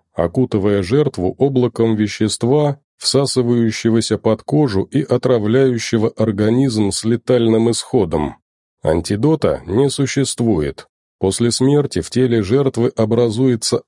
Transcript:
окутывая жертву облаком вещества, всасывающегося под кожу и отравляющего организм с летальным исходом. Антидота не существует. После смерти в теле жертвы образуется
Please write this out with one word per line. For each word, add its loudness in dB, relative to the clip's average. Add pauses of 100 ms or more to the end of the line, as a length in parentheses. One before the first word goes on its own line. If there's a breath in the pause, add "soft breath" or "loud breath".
(140)
окутывая 0
жертву 0
облаком 0
вещества, 0 (180)
всасывающегося 0
под -2
кожу 0
и -2
отравляющего 0
организм 0
с -6
летальным 2
исходом. -2 (440)
Антидота 0
не 0
существует. -2 (320)
После 0
смерти 0
в -8
теле 0
жертвы 0
образуется 0